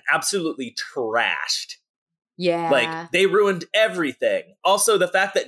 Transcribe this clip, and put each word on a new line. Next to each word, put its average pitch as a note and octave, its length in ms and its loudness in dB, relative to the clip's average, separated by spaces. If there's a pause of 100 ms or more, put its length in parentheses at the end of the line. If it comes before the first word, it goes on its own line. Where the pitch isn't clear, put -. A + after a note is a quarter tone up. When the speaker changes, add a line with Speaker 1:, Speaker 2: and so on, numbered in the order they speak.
Speaker 1:
absolutely D#3 640 -2 (220)
trashed. A2 800 -2 (640)
Speaker 2:
Yeah. E3+ 340 0
Speaker 1:
Like, D#3+ 400 0
they F#3 140 4
ruined G3 480 2
everything. E3+ 720 0 (200)
Also, G3+ 340 4
the F3+ 120 2
fact G3 240 0
that F3+ 140 -2